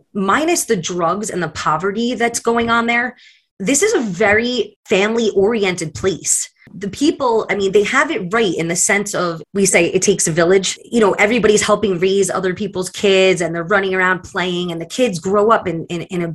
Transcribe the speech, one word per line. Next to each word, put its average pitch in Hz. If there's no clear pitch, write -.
Minus 254
the 226
drugs 180
and 175
the 160
poverty 196
that's 233
going 233
on 233
there, 240
this 254
is 440
a 403
very 220
family-oriented 196
place. -
The 196
people, 240
I 190
mean, 196
they 202
have 277
it 202
right 220
in 165
the 170
sense 202
of, 170
we 196
say 175
it 185
takes -
a 170
village. 175
You 233
know, 196
everybody's 208
helping 208
raise 190
other 180
people's 185
kids 190
and 165
they're 170
running 190
around 185
playing 180
and 170
the 160
kids 214
grow 208
up 208
in, 165
in, 170
in 175
a 165